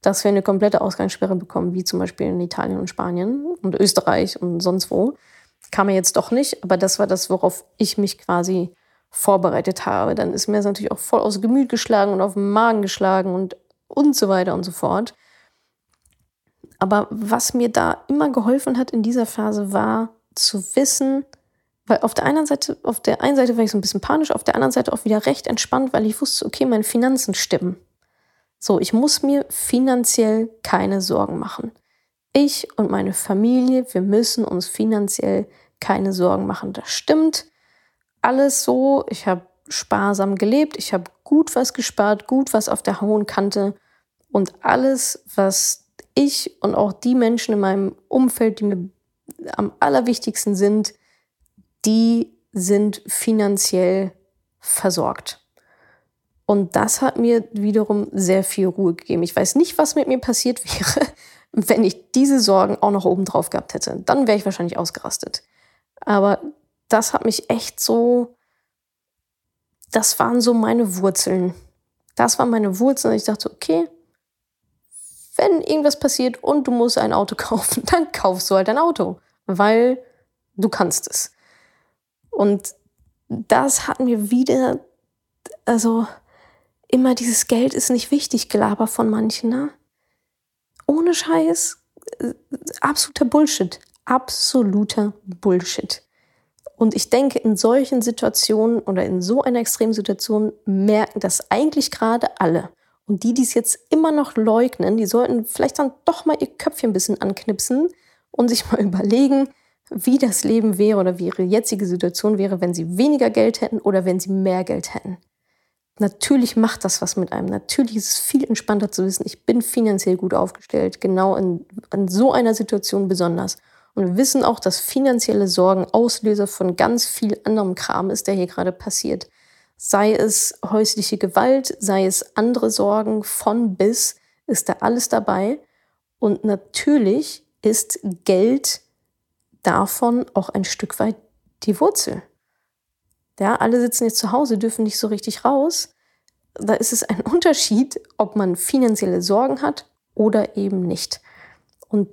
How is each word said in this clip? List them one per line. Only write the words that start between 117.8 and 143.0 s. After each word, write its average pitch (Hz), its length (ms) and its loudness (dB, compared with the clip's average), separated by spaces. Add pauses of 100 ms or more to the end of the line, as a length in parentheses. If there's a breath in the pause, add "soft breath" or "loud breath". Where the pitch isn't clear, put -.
ist 196 120 -4
es - 100 -2
viel - 260 0
entspannter 208 480 -2
zu 185 120 -2
wissen, 190 220 -4
ich - 200 -16
bin 233 160 2
finanziell 202 540 0
gut 185 160 -2
aufgestellt, - 680 -2
genau 190 360 2
in, 180 300 -2 (260)
in 190 160 0
so 220 240 4
einer 226 220 2
Situation 202 540 -2
besonders. 180 480 -2 (380 soft breath)
Und 202 120 0
wir 180 100 -2
wissen 269 280 2
auch, 226 160 2
dass - 180 -2
finanzielle 233 720 0
Sorgen 185 420 2
Auslöser 214 560 0
von 185 300 -4
ganz 226 300 0
viel - 380 -4
anderem 208 300 0
Kram - 360 -4
ist, - 180 -6
der 196 60 0
hier 180 120 -2
gerade 180 240 -4
passiert. - 580 -6 (480 soft breath)
Sei 208 380 2
es - 400 0 (100)
häusliche 208 540 -2
Gewalt, 262 640 0
sei 190 260 0
es - 300 -4
andere 226 340 2
Sorgen, 214 540 0
von 214 500 -2
bis 208 420 0 (300)
ist - 220 -2
da - 120 -2
alles 240 280 0
dabei. 208 500 0 (640)
Und 208 240 0
natürlich 220 1000 0 (180)
ist - 380 0 (240)
Geld 220 560 2 (800)
davon 233 720 0
auch 190 140 -2
ein 196 160 -2
Stück - 340 -8
weit 220 180 0 (480)
die 208 160 0
Wurzel. - 420 0 (1160)